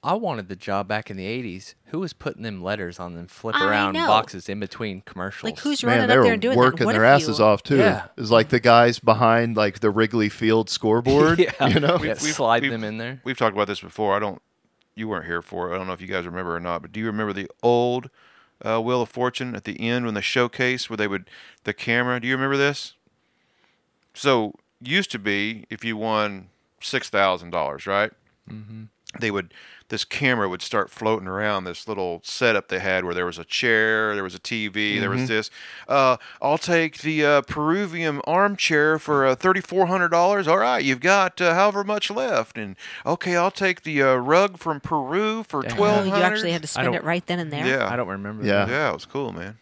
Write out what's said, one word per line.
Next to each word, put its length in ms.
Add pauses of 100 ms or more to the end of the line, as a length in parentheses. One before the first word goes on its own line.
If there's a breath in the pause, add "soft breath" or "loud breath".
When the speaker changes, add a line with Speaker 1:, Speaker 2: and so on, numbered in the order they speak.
Speaker 1:
I 120
wanted 340
the 60
job 320
back 240
in 60
the 100
eighties. 480 (120)
Who 140
was 120
putting 300
them 200
letters 380
on 140
them 120
flip 300
Speaker 2:
I 100
Speaker 1:
around 280
Speaker 2:
know. 120
Speaker 1:
boxes 420
in 120
between 400
commercials? 500
Speaker 2:
Like, 100
who's 220
Speaker 3:
Man, 180
Speaker 2:
running 80
Speaker 3:
they 60
Speaker 2:
up 40
Speaker 3:
were 60
Speaker 2:
there 100
and 80
doing 160
Speaker 3:
working 220
Speaker 2:
that? 60
What 60
Speaker 3:
their 120
Speaker 2:
if 180
Speaker 3:
asses 180
Speaker 2:
you 40
Speaker 3:
off, 180
too. 160
Speaker 1:
Yeah. 260 (120)
Speaker 3:
It's 140
like 200
the 100
guys 400
behind, 560
like, 240
the 100
Wrigley 380
Field 420
scoreboard, 680
Speaker 1:
<laughs> 220
Yeah. 60
Speaker 3:
you 140
know? 140
Speaker 1:
Yeah, 60 (120)
Speaker 4:
We've, 100
we've, 120
Speaker 1:
slide 280
Speaker 4:
we've, 80
Speaker 1:
them 140
in 140
there. 260
Speaker 4:
we've 140
talked 180
about 100
this 140
before. 340
I 60
don't, 200 (540)
you 140
weren't 180
here 160
for 280
it. 40
I 40
don't 100
know 40
if 80
you 80
guys 180
remember 280
or 60
not, 220
but 100
do 80
you 60
remember 260
the 180 (120)
old, 480 (540 soft breath)
uh, 160
Wheel 220
of 60
Fortune 480
at 80
the 160
end 240
when 100
the 80
showcase 680
where 60
they 120
would, 200 (360 loud breath)
the 100
camera, 460
do 80
you 60
remember 220
this? 380 (1200)
So, 400 (260)
used 320
to 60
be, 520
if 140
you 120
won 520 (320)
six 300
thousand 400
dollars, 360
right? 260 (380)
Speaker 1:
Mm-hmm. 340 (340)
Speaker 4:
They 120
would, 240 (340 loud breath)
this 160
camera 440
would 140
start 280
floating 380
around 360
this 240
little 360
setup 440
they 120
had 240
where 100
there 100
was 140
a 60
chair, 680
there 100
was 100
a 40
T 300
V, 300
there 120
was 120
Speaker 3:
Mm-hmm. 60
Speaker 4:
this. 220 (380 loud breath)
Uh, 280 (260 loud breath)
"I'll 160
take 400
the, 260
uh, 180
Peruvian 840
armchair 720
for, 280
uh, 80
thirty-four 520
hundred 220
dollars. 400
All 100
right, 260
you've 160
got, 400
uh, 140
however 300
much 260
left." 480
And, 180 (300 loud breath)
"Okay, 300
I'll 140
take 320
the, 200
uh, 140
rug 420
from 220
Peru 640
for 180
Speaker 1:
Dang. 100
Speaker 2:
Oh, 40
Speaker 4:
twelve 320
hundred." 100
Speaker 2:
you 60
actually 280
had 100
to 40
Speaker 1:
I 20
Speaker 2:
spend 180
Speaker 1:
don't 100
Speaker 2:
it 80
right 220
then 120
and 140
there? 140
Speaker 4:
Yeah. 240
Speaker 1:
I 60
don't 120
remember 360
Speaker 3:
Yeah. 220
Speaker 1:
that. 20
Speaker 4:
Yeah, 220
it 40
was 120
cool, 260
man. 280